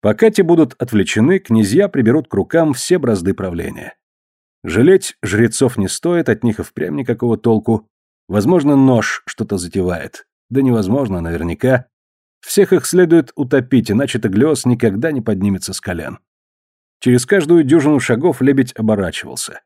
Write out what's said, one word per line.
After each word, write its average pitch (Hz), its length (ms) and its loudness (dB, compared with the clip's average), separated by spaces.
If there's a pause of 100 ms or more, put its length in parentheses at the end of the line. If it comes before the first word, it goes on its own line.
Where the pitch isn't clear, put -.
Пока 110 280 2
те 214 140 0
будут 165 360 2
отвлечены, 120 600 0
князья 113 480 2
приберут 131 400 0
к - 80 -10
рукам 151 380 0
все 175 260 -2
бразды 98 340 -2
правления. - 640 -10 (680)
Жалеть 139 600 2
жрецов 113 540 0
не 98 100 -2
стоит, 170 420 -2
от - 140 0
них 113 160 -2
и 85 40 -6
впрямь - 320 -8
никакого 120 420 -2
толку. 110 500 -2 (400)
Возможно, 143 480 2
Нож 127 500 2
что-то - 320 -8
затевает. 90 720 -6 (220)
Да 131 120 0
невозможно, 113 600 0
наверняка. 85 680 -2 (540)
Всех - 320 2
их 175 120 0
следует 170 500 2
утопить, 127 560 0
иначе 117 280 -2
Таглиос 120 460 0
никогда 120 460 0
не 135 100 -4
поднимется 98 520 -4
с - 60 -10
колен. 85 400 -10 (800)
Через 123 260 2
каждую 170 380 4
дюжину 147 360 2
шагов 131 420 -2
Лебедь 135 340 2
оборачивался. 101 920 -6